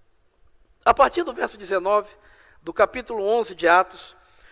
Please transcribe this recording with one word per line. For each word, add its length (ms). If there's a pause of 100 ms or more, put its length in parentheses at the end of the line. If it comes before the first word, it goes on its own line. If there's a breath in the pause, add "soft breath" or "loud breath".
(840)
A 80
partir 300
do 100
verso 240
dezenove, 540 (500 soft breath)
do 120
capítulo 500
onze 320
de 140
Atos, 480 (340 soft breath)